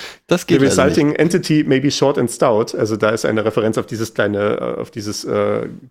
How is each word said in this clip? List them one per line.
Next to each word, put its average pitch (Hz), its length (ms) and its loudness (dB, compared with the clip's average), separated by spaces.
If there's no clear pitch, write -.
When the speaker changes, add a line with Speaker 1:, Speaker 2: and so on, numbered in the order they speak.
Speaker 1:
Das 175 200 0
geht 151 140 4
Speaker 2:
"The 139 60 4
Speaker 1:
leider - 180 2
nicht. 147 120 2
Speaker 2:
resulting 147 180 2
entity 156 500 2
may 135 160 2
be 139 100 0
short 139 260 0
and 120 140 -2
stout." 117 460 0
Also 110 180 0
da 107 140 2
ist 110 160 -2
eine 110 180 0
Referenz 107 340 0
auf 120 80 -4
dieses 110 280 -8
kleine, 104 440 0
äh, - 220 -6
auf - 120 -10
dieses, 104 340 -8
äh, 104 420 -2